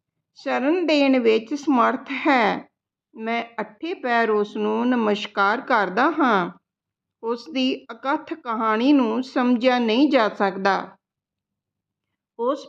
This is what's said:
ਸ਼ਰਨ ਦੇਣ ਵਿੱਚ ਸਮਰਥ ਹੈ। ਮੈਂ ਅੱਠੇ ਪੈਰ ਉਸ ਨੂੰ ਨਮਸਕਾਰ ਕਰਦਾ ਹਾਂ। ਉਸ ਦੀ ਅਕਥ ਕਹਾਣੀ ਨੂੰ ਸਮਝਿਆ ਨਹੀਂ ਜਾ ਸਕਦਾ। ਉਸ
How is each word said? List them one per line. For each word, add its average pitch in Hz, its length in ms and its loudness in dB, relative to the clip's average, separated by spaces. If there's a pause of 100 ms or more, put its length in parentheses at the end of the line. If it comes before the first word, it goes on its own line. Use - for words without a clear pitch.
(360)
ਸ਼ਰਨ 277 520 -2
ਦੇਣ 277 320 4
ਵਿੱਚ 226 340 0
ਸਮਰਥ 254 580 0
ਹੈ। 247 580 0 (460)
ਮੈਂ 226 280 -6 (160)
ਅੱਠੇ 320 340 -10
ਪੈਰ 233 360 -2
ਉਸ 208 280 -2
ਨੂੰ 220 320 -2
ਨਮਸਕਾਰ 208 720 0
ਕਰਦਾ 226 500 0
ਹਾਂ। 226 400 0 (720)
ਉਸ 233 260 -6
ਦੀ 262 420 -2
ਅਕਥ 285 420 -6
ਕਹਾਣੀ 233 600 0
ਨੂੰ 247 300 2
ਸਮਝਿਆ 247 560 2
ਨਹੀਂ 240 300 2
ਜਾ 233 200 4
ਸਕਦਾ। 196 600 -2 (1500)
ਉਸ 262 300 -4